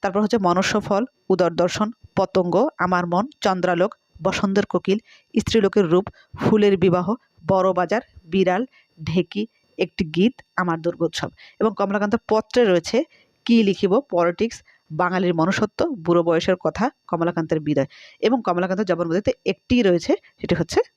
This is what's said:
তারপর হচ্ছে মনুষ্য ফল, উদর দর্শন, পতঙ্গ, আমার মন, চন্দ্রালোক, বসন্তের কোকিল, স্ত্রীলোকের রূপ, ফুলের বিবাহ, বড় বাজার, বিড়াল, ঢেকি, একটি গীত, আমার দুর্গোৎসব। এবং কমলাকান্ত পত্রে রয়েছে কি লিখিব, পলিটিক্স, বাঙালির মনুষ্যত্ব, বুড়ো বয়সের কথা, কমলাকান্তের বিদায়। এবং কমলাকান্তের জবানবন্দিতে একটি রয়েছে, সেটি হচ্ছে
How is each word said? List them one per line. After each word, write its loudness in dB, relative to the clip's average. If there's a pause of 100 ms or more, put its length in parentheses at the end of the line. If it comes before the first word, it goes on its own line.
তারপর -2
হচ্ছে 0
মনুষ্য 0
ফল, -2 (240)
উদর 2
দর্শন, -2 (240)
পতঙ্গ, 0 (100)
আমার 0
মন, 0 (160)
চন্দ্রালোক, 0 (280)
বসন্তের 0
কোকিল, -2 (420)
স্ত্রীলোকের 2
রূপ, 2 (340)
ফুলের 4
বিবাহ, 2 (320)
বড় 2
বাজার, -2 (240)
বিড়াল, 0 (380)
ঢেকি, -4 (300)
একটি -4
গীত, 0 (220)
আমার -4
দুর্গোৎসব। -4 (300)
এবং 0
কমলাকান্ত -2 (140)
পত্রে 2
রয়েছে 0 (420)
কি 4
লিখিব, 2 (100)
পলিটিক্স, -2 (340)
বাঙালির 0
মনুষ্যত্ব, -2
বুড়ো 0
বয়সের 2
কথা, -2 (180)
কমলাকান্তের -2
বিদায়। 0 (320)
এবং 0
কমলাকান্তের -2
জবানবন্দিতে -2 (140)
একটি -2
রয়েছে, 2 (260)
সেটি -2
হচ্ছে -2 (180)